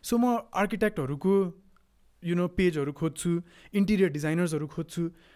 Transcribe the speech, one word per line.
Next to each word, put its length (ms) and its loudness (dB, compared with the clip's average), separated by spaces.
So 140 0
म 220 2
आर्किटेक्टहरूको, 1040 0
you 100 -2
know, 140 0
पेजहरू 440 0
खोज्छु, 500 -2
इन्टेरियर 360 4
डिजाइनर्सहरू 560 -2
खोज्छु। 420 -6